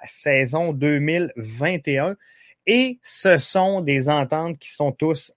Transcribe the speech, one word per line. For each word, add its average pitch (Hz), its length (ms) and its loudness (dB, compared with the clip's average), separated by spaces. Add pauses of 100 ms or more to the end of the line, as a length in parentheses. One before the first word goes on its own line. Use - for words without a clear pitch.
saison 143 720 0
deux 143 240 2
mille 160 380 -2
vingt 131 520 -4
et 135 100 0
un. 180 180 -2 (500)
Et 247 360 2
ce - 360 4
sont 190 420 0
des 143 300 0
ententes 156 480 0
qui - 160 -14
sont 143 180 -2
tous 156 440 -2